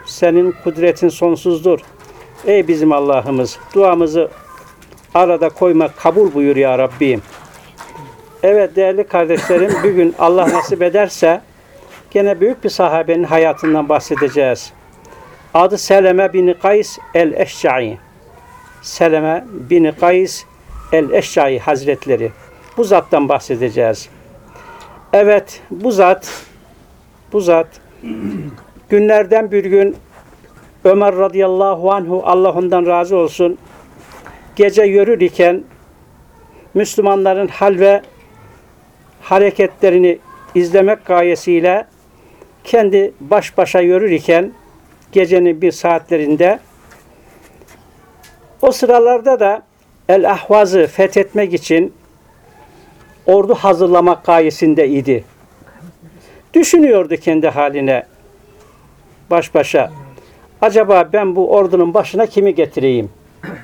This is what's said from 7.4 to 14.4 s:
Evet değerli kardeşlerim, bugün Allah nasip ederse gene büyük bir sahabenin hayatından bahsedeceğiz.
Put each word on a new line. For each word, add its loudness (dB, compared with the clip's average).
Evet 2
değerli 0
kardeşlerim, 0
bugün 0
Allah 2
nasip -4
ederse 0
gene -2
büyük -2
bir -4
sahabenin -2
hayatından 0
bahsedeceğiz. -2